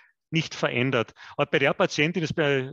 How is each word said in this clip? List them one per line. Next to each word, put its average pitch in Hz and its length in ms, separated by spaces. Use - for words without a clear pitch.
nicht - 260
verändert. 131 580
Aber 143 160
bei 156 80
der 139 140
Patientin 170 500
ist - 120
bei 143 240